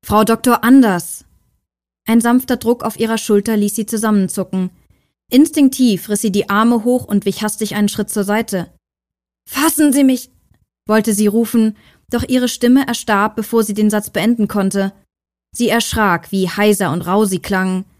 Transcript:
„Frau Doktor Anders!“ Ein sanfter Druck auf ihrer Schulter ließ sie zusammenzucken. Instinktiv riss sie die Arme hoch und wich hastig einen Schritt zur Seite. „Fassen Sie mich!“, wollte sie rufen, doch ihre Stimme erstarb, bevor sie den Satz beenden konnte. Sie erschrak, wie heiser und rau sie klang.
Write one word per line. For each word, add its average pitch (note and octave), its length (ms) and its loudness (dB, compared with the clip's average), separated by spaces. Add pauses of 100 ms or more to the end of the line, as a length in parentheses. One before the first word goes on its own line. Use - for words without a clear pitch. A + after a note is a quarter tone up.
„Frau G#3 180 2
Doktor A3+ 380 0
Anders!“ A3 640 4 (800)
Ein A3+ 140 4
sanfter B3 360 0
Druck A#3+ 260 -2
auf A3+ 160 -6
ihrer A3+ 200 -2
Schulter G#3 380 0
ließ G#3 180 -2
sie G#3+ 120 -6
zusammenzucken. G3 840 -2 (600)
Instinktiv B3+ 800 2
riss G#3 120 -2
sie G#3+ 120 -2
die G3 160 -2
Arme A3+ 360 0
hoch B3 200 0
und G3+ 200 -2
wich G3 180 -4
hastig G#3+ 320 -6
einen G#3 140 0
Schritt G#3 220 -4
zur G3+ 140 -4
Seite. G#3 480 -4 (760)
„Fassen D4 440 0
Sie C#4 120 2
mich!“, C4 260 0 (560)
wollte G#3+ 280 0
sie G#3 140 2
rufen, A3 480 0 (340)
doch A#3+ 180 -2
ihre B3+ 200 0
Stimme B3 400 2
erstarb, G#3+ 480 -2
bevor A3+ 260 0
sie G#3 120 -4
den G#3+ 160 2
Satz G#3 200 -4
beenden G#3+ 380 0
konnte. G3 440 -2 (600)
Sie A#3 160 -2
erschrak, G#3 640 -2
wie F#3+ 160 0
heiser G3+ 440 0
und D#3+ 100 -4
rau F#3+ 220 0
sie F#3 140 -2
klang. F#3 460 -4 (160)